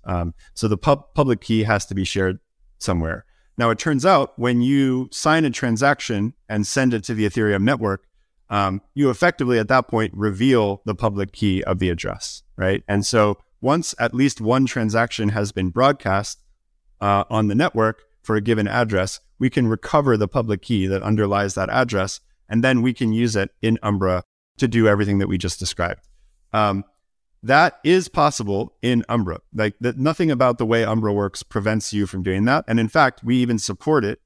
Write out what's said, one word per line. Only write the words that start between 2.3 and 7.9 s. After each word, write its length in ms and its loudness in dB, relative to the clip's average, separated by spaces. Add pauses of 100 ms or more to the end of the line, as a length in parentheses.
somewhere. 480 -4 (320)
Now, 100 2
it 100 0
turns 280 -2
out 320 2
when 240 2
you 500 0
sign 320 2
a 60 0
transaction 800 -2 (160)
and 180 -2
send 280 0
it 100 -4
to 100 -6
the 120 0
Ethereum 380 0
network, 420 -2 (420)